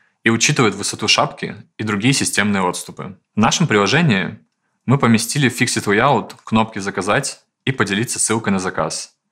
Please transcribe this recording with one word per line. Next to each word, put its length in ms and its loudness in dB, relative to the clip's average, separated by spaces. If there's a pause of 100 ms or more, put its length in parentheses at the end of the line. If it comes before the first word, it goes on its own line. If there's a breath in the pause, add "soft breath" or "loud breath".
(240)
и 60 2
учитывает 460 2
высоту 340 -6
шапки 480 -4 (200)
и 60 -6
другие 300 0
системные 500 0
отступы. 560 -6 (160)
В 60 0
нашем 260 2
приложении 720 2 (460)
мы 120 4
поместили 520 2
в 120 -2
Fixed 220 -2
Layout 520 2 (100)
кнопки 340 0
«Заказать» 640 -2 (220)
и 80 -2
«Поделиться 460 -2
ссылкой 340 0
на 60 0
заказ» 580 -6 (140)